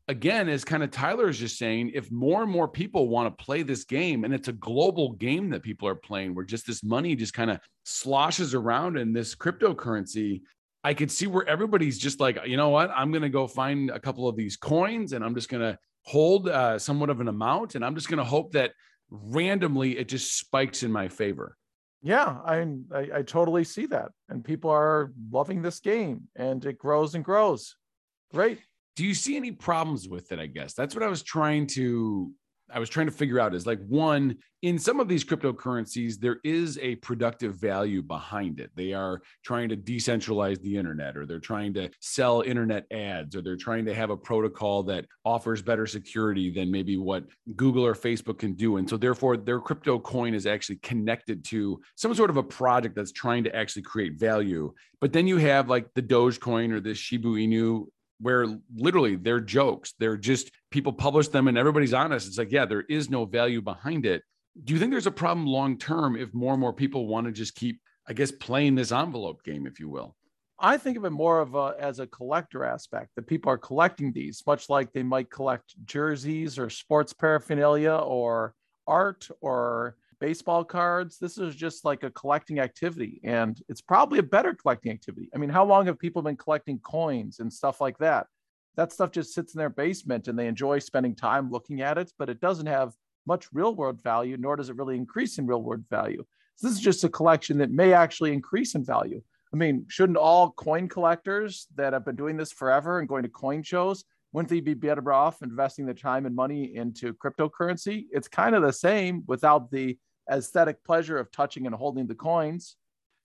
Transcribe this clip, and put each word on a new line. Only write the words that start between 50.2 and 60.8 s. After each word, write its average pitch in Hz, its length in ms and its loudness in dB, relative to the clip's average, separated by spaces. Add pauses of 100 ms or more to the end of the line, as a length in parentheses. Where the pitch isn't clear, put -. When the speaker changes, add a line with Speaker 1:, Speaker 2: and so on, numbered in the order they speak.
Speaker 1:
is 104 140 -2
actually 101 300 -4
connected 110 680 -4
to 101 360 -4 (140)
some 226 180 -2
sort 208 160 4
of 143 80 2
a 127 40 2
project 123 540 2
that's 101 160 -6
trying 120 320 0
to 110 100 -2
actually 107 280 -4
create 90 360 -4
value. 101 540 0 (300)
But 143 100 2
then 165 140 4
you 185 100 4
have, 139 320 6
like, 123 240 0
the 127 100 -2
Dogecoin 120 720 4
or 107 80 -2
the 110 140 -4
Shiba 117 340 -4
Inu, 113 600 2 (320)
where 123 260 2 (280)
literally 127 420 2
they're 117 240 0
jokes. 117 580 2
They're 110 180 0
just, 120 340 0 (200)
people 139 220 0